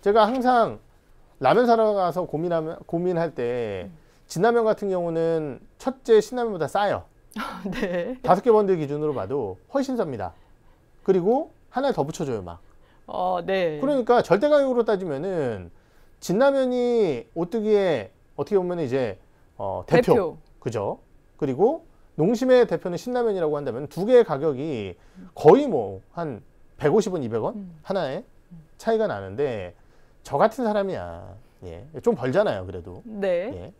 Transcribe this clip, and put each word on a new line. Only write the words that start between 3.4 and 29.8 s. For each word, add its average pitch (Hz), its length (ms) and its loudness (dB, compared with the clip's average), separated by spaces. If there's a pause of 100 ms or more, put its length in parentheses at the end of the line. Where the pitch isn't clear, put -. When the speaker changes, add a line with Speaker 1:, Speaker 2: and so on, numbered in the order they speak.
Speaker 2:
음. - 60 -20 (300)
Speaker 1:
진라면 233 380 2
같은 208 260 0
경우는 165 720 -2 (180)
첫째 233 420 2
신라면보다 214 480 -4
싸요. 180 360 -2 (300)
Speaker 2:
<laughs> 196 360 -8
네. 185 520 -6
Speaker 1:
다섯 202 200 2
개 247 80 2
번들 208 280 4
기준으로 147 360 -4
봐도 107 420 -6 (160)
훨씬 262 240 -2
쌉니다. 127 360 -6 (720)
그리고 202 480 0 (180)
하나 269 220 -2
더 160 120 -2
붙여줘요, 135 380 -6
막. 85 180 -14 (460)
Speaker 2:
어, 185 400 -2
네. 175 340 -2
Speaker 1:
그러니까 247 420 2
절대 208 260 2
가격으로 269 360 2
따지면은 156 840 -4 (480)
진라면이 247 1160 0
오뚜기의 185 760 0 (240)
어떻게 170 240 0
보면은 175 260 -2
이제, 120 340 -2 (380)
어, 95 300 -6
대표. - 260 4
Speaker 2:
대표. 120 240 2 (220)
Speaker 1:
그죠? 113 400 -4 (380)
그리고 156 480 0 (320)
농심의 240 500 4
대표는 175 320 -4
신라면이라고 196 580 -2
한다면 139 320 -6
두 170 180 -6
개의 240 180 6
가격이 135 720 -4 (380)
거의 247 340 8
뭐 101 320 -4 (120)
한 151 300 -10 (360)
백오십 180 340 2
원, 165 100 -4
이백 113 220 -2
원 175 100 -4
Speaker 2:
음. 185 280 -14
Speaker 1:
하나에 180 420 -4 (280)
Speaker 2:
음. 165 100 -20 (160)
Speaker 1:
차이가 220 280 0
나는데 104 680 -6 (480)